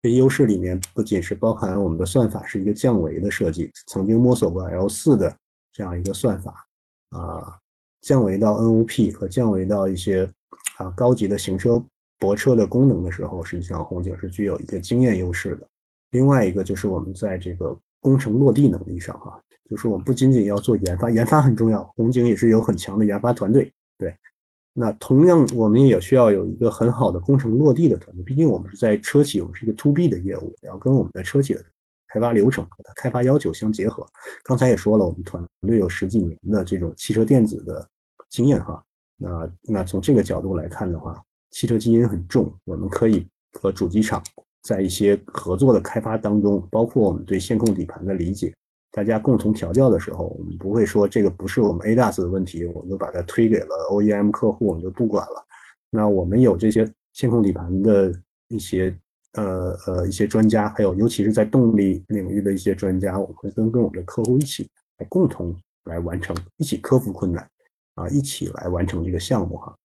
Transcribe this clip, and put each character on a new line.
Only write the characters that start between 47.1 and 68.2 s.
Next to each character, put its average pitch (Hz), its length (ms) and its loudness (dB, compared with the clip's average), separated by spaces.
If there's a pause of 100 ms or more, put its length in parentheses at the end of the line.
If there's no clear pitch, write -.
们 85 140 -6
对 92 160 -2
线 113 160 -2
控 107 180 2
底 85 120 -4
盘 - 180 -14
的 95 80 -4
理 87 200 -4
解， - 220 -6 (360)
大 104 140 -4
家 110 140 0
共 113 200 2
同 107 140 0
调 90 200 -4
教 131 160 4
的 95 120 4
时 - 120 -10
候， - 140 -8 (120)
我 - 60 -12
们 87 140 -10
不 95 140 -6
会 110 120 2
说 101 220 2
这 107 160 0
个 95 80 4
不 92 160 -10
是 123 140 -2
我 104 120 2
们 85 140 -4
A 110 80 2
das 117 260 2
的 87 80 -2
问 95 160 -2
题， 85 220 -8
我 85 140 -8
们 90 100 -12
就 98 60 -4
把 - 140 -6
它 87 120 -6
推 110 260 2
给 107 120 4
了 - 300 -6
O 104 120 2
E 104 80 4
M 104 200 2
客 107 200 0
户， 110 160 -4
我 90 80 0
们 82 80 -8
就 92 80 -8
不 113 160 -2
管 104 200 0
了。 - 200 -14 (440)
那 107 180 2
我 95 160 2
们 101 160 2
有 110 160 6
这 107 140 2
些 110 200 2 (220)
线 123 180 -2
控 117 120 4
底 98 100 2
盘 87 300 -2
的 101 300 4 (360)
一 113 100 -8
些， 95 380 -4 (380)
呃， 92 380 -4 (140)
呃， 90 220 -2
一 - 20 -2
些 104 160 0
专 110 220 4
家， 107 220 2
还 - 120 -2
有 95 140 2
尤 110 120 2
其 113 140 -2
是 107 100 2
在 110 120 4
动 113 320 4
力 95 320 2
领 98 200 -4
域 98 140 -2
的 98 100 0
一 98 40 -2
些 95 180 -2
专 92 240 -2
家， 92 180 -2
我 98 100 -4
们 - 100 -18
会 - 140 -10
跟， 113 200 0
跟 123 100 0
我 107 80 2
们 - 80 -8
的 90 80 -8
客 110 200 -6
户 123 120 2
一 143 60 4
起 - 260 -8 (300)
来 - 100 -12
共 - 200 2
同 87 260 -6 (300)
来 85 160 -8
完 87 200 -6
成， 87 140 -8 (220)
一 165 80 -4
起 - 140 -4
克 - 200 0
服 104 140 -4
困 92 180 -4
难， 82 180 -6 (460)
啊， 87 140 -8
一 143 120 0